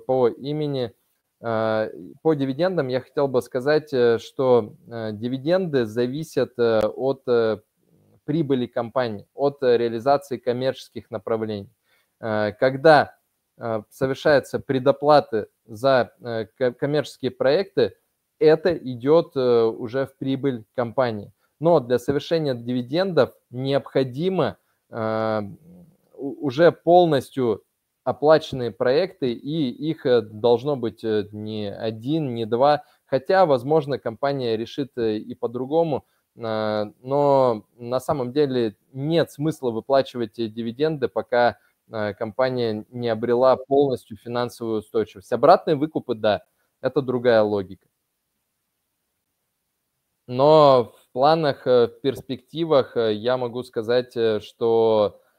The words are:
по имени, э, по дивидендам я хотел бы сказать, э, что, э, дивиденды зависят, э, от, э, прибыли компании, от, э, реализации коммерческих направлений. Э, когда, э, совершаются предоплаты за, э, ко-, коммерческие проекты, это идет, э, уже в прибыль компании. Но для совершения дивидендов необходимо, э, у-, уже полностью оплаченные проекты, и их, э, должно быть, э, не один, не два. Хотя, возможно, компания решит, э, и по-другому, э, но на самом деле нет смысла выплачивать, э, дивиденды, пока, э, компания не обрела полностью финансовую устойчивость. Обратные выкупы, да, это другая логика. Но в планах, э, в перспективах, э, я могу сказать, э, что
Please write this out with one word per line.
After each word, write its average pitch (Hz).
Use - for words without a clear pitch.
по 131
имени, 139
э, 110
по 160
дивидендам 143
я 127
хотел 143
бы 127
сказать, 147
э, 120
что, 120
э, 113
дивиденды 135
зависят, 123
э, 113
от, 131
э, 113
прибыли 139
компании, 117
от, 139
э, 120
реализации 120
коммерческих 123
направлений. 110
Э, 107
когда, 135
э, 113
совершаются 131
предоплаты 135
за, 117
э, 113
ко-, 123
коммерческие 139
проекты, 135
это 160
идет, 139
э, 120
уже 117
в -
прибыль 131
компании. 117
Но 160
для 120
совершения 143
дивидендов 127
необходимо, 135
э, 110
у-, 135
уже 147
полностью 139
оплаченные 139
проекты, 131
и 143
их, 151
э, 120
должно 117
быть, 113
э, 107
не 107
один, 120
не 117
два. 131
Хотя, 185
возможно, 139
компания 120
решит, 123
э, 110
и 117
по-другому, 131
э, 110
но 135
на 120
самом 131
деле 127
нет 147
смысла 143
выплачивать, 120
э, 113
дивиденды, 120
пока, 120
э, 107
компания 117
не 120
обрела 123
полностью 135
финансовую 120
устойчивость. -
Обратные 160
выкупы, 143
да, 107
это 131
другая 120
логика. 98
Но 135
в -
планах, 147
э, 120
в -
перспективах, 139
э, 113
я 117
могу 123
сказать, 123
э, 113
что 113